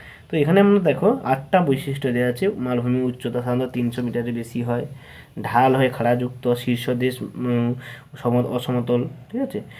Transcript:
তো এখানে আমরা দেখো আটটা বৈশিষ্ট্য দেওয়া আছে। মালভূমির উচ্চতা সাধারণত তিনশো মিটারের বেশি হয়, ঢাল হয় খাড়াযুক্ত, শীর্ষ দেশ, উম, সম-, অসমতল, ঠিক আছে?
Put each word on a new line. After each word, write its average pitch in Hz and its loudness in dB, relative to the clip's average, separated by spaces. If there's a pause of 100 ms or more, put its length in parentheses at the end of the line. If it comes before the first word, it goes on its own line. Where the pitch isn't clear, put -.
(300)
তো 165 -2
এখানে 160 6
আমরা 202 6
দেখো 180 2
আটটা 139 2
বৈশিষ্ট্য 135 0
দেওয়া 123 2
আছে। 127 0
মালভূমির 123 0
উচ্চতা 123 -4
সাধারণত 123 -2
তিনশো 123 -2
মিটারের 120 -4
বেশি 117 -6
হয়, 120 -2 (560)
ঢাল 131 4
হয় 131 2
খাড়াযুক্ত, 123 0
শীর্ষ 120 -4
দেশ, 123 -2
উম, 120 -2 (420)
সম-, 123 0
অসমতল, 123 -2 (280)
ঠিক 240 -4
আছে? - -4 (180)